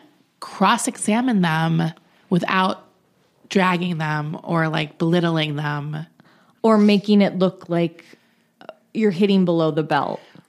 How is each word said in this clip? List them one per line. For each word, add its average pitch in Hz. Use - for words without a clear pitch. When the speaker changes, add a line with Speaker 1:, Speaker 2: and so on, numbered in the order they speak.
Speaker 1:
cross-examine 226
them 160
without 190
dragging 180
them 151
or, 160
like, 156
belittling 165
them. 151
Speaker 2:
Or 220
making 208
it 185
look 185
like 170
you're 214
hitting 190
below 165
the 156
belt. 147